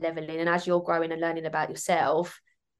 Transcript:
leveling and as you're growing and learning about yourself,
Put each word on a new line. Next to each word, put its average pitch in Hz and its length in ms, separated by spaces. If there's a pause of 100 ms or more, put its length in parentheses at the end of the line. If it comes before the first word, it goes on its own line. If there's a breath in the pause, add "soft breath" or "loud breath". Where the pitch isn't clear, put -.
leveling 160 400
and 170 80
as 175 180
you're 175 160
growing 165 300
and 165 80
learning 165 260
about 156 240
yourself, 160 680 (420)